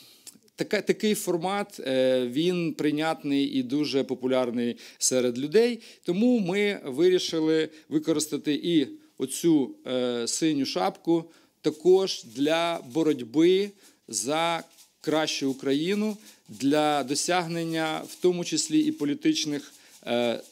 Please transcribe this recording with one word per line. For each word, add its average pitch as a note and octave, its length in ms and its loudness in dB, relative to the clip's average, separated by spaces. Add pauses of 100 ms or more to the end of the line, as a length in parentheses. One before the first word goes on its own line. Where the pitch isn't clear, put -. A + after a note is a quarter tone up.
(580)
така, G3 240 -2
такий G#3 320 0
формат, F#3+ 640 -4
е, C3 460 2
він E3 480 0
прийнятний D3+ 680 -2
і C3+ 180 -2
дуже C3 420 -2
популярний B2 720 -2 (220)
серед B2 400 0
людей. A3 420 2 (240)
Тому A#3 340 2
ми G3+ 460 0
вирішили D#3+ 840 2 (200)
використати D3+ 640 -2
і D#3 320 2 (320)
оцю, C3+ 560 2 (120)
е, B2 400 -2
синю D3 400 0
шапку F3 580 -2 (360)
також F3+ 640 2
для D#3+ 560 0 (120)
боротьби D#3 800 2 (380)
за D#3 560 -2 (360)
кращу D3+ 500 0
Україну, E3+ 680 -2 (320)
для C#3+ 560 0
досягнення D#3+ 1040 -2
в - 60 -16
тому F3 300 0
числі D#3 360 0
і D#3 120 0
політичних, D3 800 -2 (340)
е, A#2+ 340 0 (120)